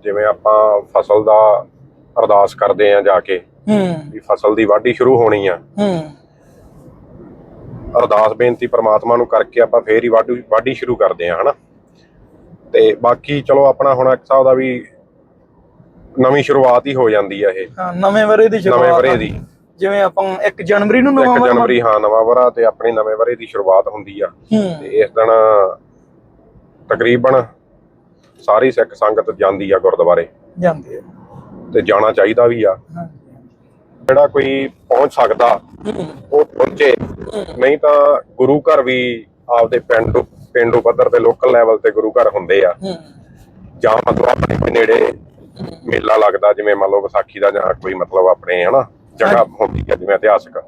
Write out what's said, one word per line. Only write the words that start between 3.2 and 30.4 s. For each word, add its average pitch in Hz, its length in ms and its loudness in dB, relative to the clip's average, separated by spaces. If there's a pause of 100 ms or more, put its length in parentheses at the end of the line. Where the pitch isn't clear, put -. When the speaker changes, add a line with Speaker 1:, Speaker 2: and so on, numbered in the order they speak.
Speaker 1:
ਕੇ 92 180 -6
Speaker 2:
ਹੂੰ। 190 580 -4 (140)
Speaker 1:
ਵੀ 110 80 -18
ਫਸਲ 104 360 -2
ਦੀ 110 100 0
ਵਾਢੀ 107 280 0
ਸ਼ੁਰੂ 127 240 2
ਹੋਣੀ 107 300 0
ਆ। 87 120 -2 (200)
Speaker 2:
ਹੂੰ। 175 320 -4 (1900)
Speaker 1:
ਅਰਦਾਸ 110 340 0
ਬੇਨਤੀ 120 340 -2
ਪ੍ਰਮਾਤਮਾ 113 500 0
ਨੂੰ 120 100 -2
ਕਰਕੇ 110 340 -2
ਆਪਾਂ 113 200 2
ਫੇਰ 113 240 -2
ਹੀ 120 40 -2
ਵਾਢੀ, 113 260 0
ਵਾਢੀ 123 400 -4
ਸ਼ੁਰੂ 120 220 -6
ਕਰਦੇ 90 320 -2
ਆ, 87 140 -4
ਹਨਾ? 139 120 0 (1160)
ਤੇ 110 220 2
ਬਾਕੀ 123 460 -2
ਚਲੋ, 139 240 2
ਆਪਣਾ 135 300 2
ਹੁਣ 131 180 0
ਇੱਕ 127 80 -2
ਹਿਸਾਬ 135 240 2
ਦਾ 131 100 4
ਵੀ 127 320 -4 (1300)
ਨਵੀਂ 131 220 2
ਸ਼ੁਰੂਆਤ 131 440 2
ਹੀ 139 80 -6
ਹੋ 123 160 2
ਜਾਂਦੀ 101 320 -2
ਆ 98 80 2
ਇਹ। 92 160 -8 (120)
Speaker 2:
ਹਾਂ, 180 140 -8
ਨਵੇਂ 202 340 0
ਵਰ੍ਹੇ 214 180 4
ਦੀ 220 60 2
Speaker 1:
ਨਵੇਂ 214 100 -4
Speaker 2:
ਸ਼ੁਰੂਆਤ 123 320 2
Speaker 1:
ਵਰ੍ਹੇ 127 180 2
Speaker 2:
ਆ। 127 40 2
Speaker 1:
ਦੀ। 110 260 -6 (380)
Speaker 2:
ਜਿਵੇਂ 196 240 -2
ਆਪਾਂ 190 400 -4
ਇੱਕ 208 200 -4
ਜਨਵਰੀ 208 400 2
ਨੂੰ 277 120 2
ਨਵਾਂ 262 200 2
Speaker 1:
ਇੱਕ 240 80 2
Speaker 2:
ਵਰ੍ਹਾ 247 120 2
Speaker 1:
ਜਨਵਰੀ, 123 260 2
ਹਾਂ, 110 200 2
ਨਵਾਂ 107 240 2
ਵਰ੍ਹਾ, 123 260 2
ਤੇ 117 140 -2
ਆਪਣੀ 113 280 0
ਨਵੇਂ 107 240 -2
ਵਰ੍ਹੇ 117 200 -2
ਦੀ 117 100 -16
ਸ਼ੁਰੂਆਤ 101 420 0
ਹੁੰਦੀ 101 320 -14
ਆ। 95 60 -2
Speaker 2:
ਹੂੰ। 196 540 -6
Speaker 1:
ਤੇ 143 60 -16
ਇਸ 104 240 0
ਦਿਨ 113 200 0 (1600)
ਤਕਰੀਬਨ 120 560 0 (960)
ਸਾਰੀ 117 300 2
ਸਿੱਖ 113 240 -2
ਸੰਗਤ 107 440 -2
ਜਾਂਦੀ 98 320 -2
ਆ 95 80 2
ਗੁਰਦੁਆਰੇ। 87 500 0 (300)